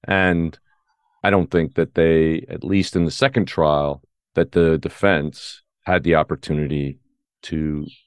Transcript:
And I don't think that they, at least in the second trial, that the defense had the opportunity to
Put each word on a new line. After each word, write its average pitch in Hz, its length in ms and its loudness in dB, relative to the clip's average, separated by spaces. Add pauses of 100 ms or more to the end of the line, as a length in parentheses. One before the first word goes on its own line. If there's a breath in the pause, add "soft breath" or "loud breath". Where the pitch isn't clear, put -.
And 87 500 2 (680)
I 101 60 4
don't 95 200 2
think 82 240 0
that - 220 -2
they, 80 520 2
at - 140 -12
least 95 320 -2
in 87 100 2
the 78 60 -2
second 135 360 0
trial, 73 560 0 (320)
that 82 180 -2
the 80 260 2
defense 78 840 -2 (200)
had 90 220 0
the 85 100 4
opportunity 76 840 -2 (440)
to 76 440 -6 (200)